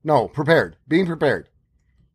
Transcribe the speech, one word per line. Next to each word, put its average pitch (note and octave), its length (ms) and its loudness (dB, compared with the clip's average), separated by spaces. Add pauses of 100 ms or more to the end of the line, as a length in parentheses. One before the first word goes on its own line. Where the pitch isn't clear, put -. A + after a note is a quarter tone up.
No, C3+ 240 2
prepared. C#3 480 0 (100)
Being E3+ 200 0
prepared. D3 420 -4 (680)